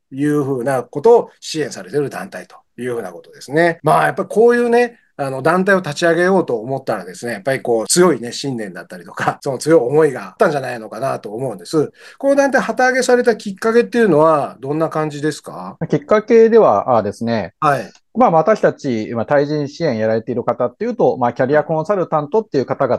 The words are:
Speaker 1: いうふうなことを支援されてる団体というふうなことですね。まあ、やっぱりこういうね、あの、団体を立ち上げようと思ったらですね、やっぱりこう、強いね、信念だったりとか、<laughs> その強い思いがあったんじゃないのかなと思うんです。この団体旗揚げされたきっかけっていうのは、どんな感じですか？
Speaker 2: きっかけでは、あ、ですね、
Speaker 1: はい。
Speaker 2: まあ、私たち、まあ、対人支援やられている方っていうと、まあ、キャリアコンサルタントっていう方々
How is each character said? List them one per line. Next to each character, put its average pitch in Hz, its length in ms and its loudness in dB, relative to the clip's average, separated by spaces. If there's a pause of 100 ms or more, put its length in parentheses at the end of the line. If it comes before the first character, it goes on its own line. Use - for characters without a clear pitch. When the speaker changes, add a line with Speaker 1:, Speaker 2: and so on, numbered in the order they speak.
(120)
Speaker 1:
い 139 140 -4
う 147 180 0
ふ 135 140 -4
う 117 60 -6
な 131 180 -2
こ 143 200 -10
と 226 160 8
を - 120 -2 (100)
支 - 220 -8
援 123 80 -6
さ 98 140 -14
れ 90 80 -20
て 143 80 -4
る 135 100 -2
団 95 220 -12
体 92 160 -14
と - 80 -20 (220)
い 120 100 -10
う 120 80 -6
ふ - 20 -6
う 117 60 -6
な 90 80 -12
こ 85 100 -18
と - 100 -20
で - 100 -20
す - 100 -18
ね。 165 320 0
ま 156 180 4
あ、 151 60 2
や 147 40 -2
っ 139 40 -6
ぱ 196 80 -4
り 185 60 -14
こ 226 200 4
う 240 60 4
い - 20 0
う 240 120 0
ね、 240 300 0 (180)
あ 139 120 -4
の、 131 120 -8
団 175 220 2
体 190 120 2
を - 20 4
立 151 180 -6
ち 175 100 -2
上 170 80 4
げ 170 100 0
よ 185 180 2
う - 40 -2
と 120 120 -2
思 120 200 -8
っ 131 60 -14
た 113 140 -4
ら 87 80 -12
で 90 100 -16
す 123 100 -12
ね、 117 60 -6
や 104 80 -8
っ - 20 -18
ぱ 135 120 -2
り 131 80 -4
こ 113 220 0
う、 101 40 -10
強 180 240 4
い 127 80 -2
ね、 117 140 -10
信 135 240 -6
念 101 160 -10
だ 85 80 -14
っ 82 40 -18
た 92 120 -18
り 87 80 -20
と 92 80 -20
か、 - 260 -4
<laughs> - 20 -20
そ 147 80 -8
の 127 80 -4
強 160 200 4
い - 20 4
思 143 260 2
い 143 60 0
が 110 140 -10
あ 92 60 -16
っ - 60 -20
た 196 120 2
ん - 20 -4
じ 147 60 -4
ゃ - 20 -6
な 127 140 -8
い 120 40 -10
の 110 120 -14
か 104 100 -14
な 127 200 -6
と 107 120 -14
思 120 220 -8
う - 20 -14
ん - 20 -14
で - 80 -20
す。 147 280 -2 (240)
こ 277 100 -4
の 277 80 4
団 277 160 2
体 247 80 2
旗 226 280 -2
揚 254 60 2
げ 262 80 0
さ 247 140 2
れ 247 80 2
た 233 140 2
き 208 140 -10
っ 190 40 -12
か 226 180 -2
け 233 100 6
っ - 20 -8
て - 120 -4
い 240 40 4
う 214 80 4
の 151 100 4
は、 156 400 2
ど 135 140 -6
ん 156 40 -4
な 160 120 -2
感 156 200 -4
じ 143 120 -12
で 151 100 -2
す - 80 -8
か？ 180 380 -14 (100)
Speaker 2:
き - 80 0
っ 151 60 2
か 214 200 0
け 226 280 6
で 226 80 6
は、 127 400 4
あ、 107 40 2
で 98 120 -4
す - 100 -12
ね、 113 380 -2
Speaker 1:
は 143 180 2
い。 98 100 -10 (240)
Speaker 2:
ま 247 120 4
あ、 202 60 4
私 170 280 2
た 160 140 2
ち、 113 420 -4
ま 113 60 -2
あ、 107 40 -6
対 147 220 2
人 147 220 -4
支 165 160 -6
援 127 120 -2
や 110 100 0
ら 110 80 0
れ 113 60 -2
て 120 120 -6
い - 20 -6
る 117 80 -4
方 123 220 -2
っ 123 100 -6
て - 80 -8
い 240 60 -4
う 240 80 -6
と、 147 180 2
ま 127 120 0
あ、 120 60 -2
キ 135 100 -2
ャ - 20 0
リ 139 100 2
ア 147 80 2
コ 160 160 -4
ン 156 60 -4
サ 208 100 -2
ル 175 140 -2
タ 156 100 0
ン 147 100 -6
ト 220 120 0
っ 214 80 -6
て - 80 -4
い 131 40 2
う 117 40 -2
方 135 220 -2
々 117 120 0